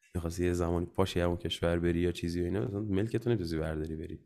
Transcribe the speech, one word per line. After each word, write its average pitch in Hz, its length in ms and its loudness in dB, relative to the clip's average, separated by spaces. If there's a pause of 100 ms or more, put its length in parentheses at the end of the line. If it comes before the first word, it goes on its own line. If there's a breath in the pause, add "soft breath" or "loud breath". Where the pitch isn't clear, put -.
(160 soft breath)
می‌خواستی 85 300 0
یه 87 80 4
زمانی 87 320 2
پاشی - 340 0
همون 87 180 2
کشور 85 420 0
بری 85 200 2
یا 87 120 2
چیزی 87 300 -2
و 87 40 0
اینا، 92 200 0
مثلاً 98 140 -4
ملکتو 110 500 0
نمی‌تونستی 87 280 0
برداری 78 380 -2
بری. 82 300 -8